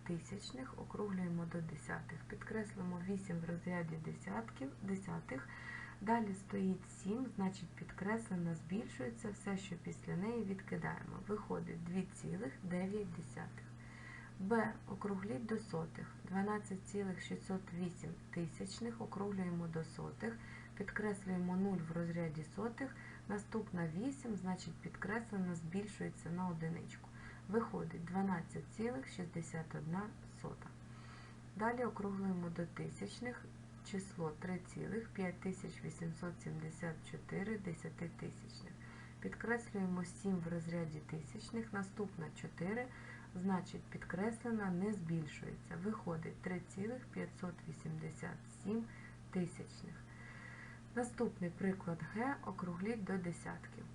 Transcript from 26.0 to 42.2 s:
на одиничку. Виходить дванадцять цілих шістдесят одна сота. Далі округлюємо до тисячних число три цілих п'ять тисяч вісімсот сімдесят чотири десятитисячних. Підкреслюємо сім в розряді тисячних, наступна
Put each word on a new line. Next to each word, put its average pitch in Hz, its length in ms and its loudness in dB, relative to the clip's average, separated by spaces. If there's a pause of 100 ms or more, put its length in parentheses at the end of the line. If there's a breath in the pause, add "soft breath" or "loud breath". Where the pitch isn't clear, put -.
на 180 180 2
одиничку. 165 580 -2 (420 loud breath)
Виходить 175 560 4
дванадцять 175 720 2
цілих 254 320 0
шістдесят 165 680 -2
одна 160 280 0 (400)
сота. - 240 -6 (880 loud breath)
Далі 240 280 6
округлюємо 196 720 2
до 170 100 2
тисячних 196 800 -4 (460)
число 175 480 0
три 180 200 0 (160)
цілих 190 340 0
п'ять 185 320 0
тисяч 185 440 -2
вісімсот 165 480 -2 (120)
сімдесят 160 500 -2 (160)
чотири 190 480 0
десятитисячних. - 1120 -4 (480 loud breath)
Підкреслюємо 190 840 2
сім 190 320 2
в 165 120 2
розряді 165 500 2
тисячних, 214 760 -2
наступна 190 540 0 (140)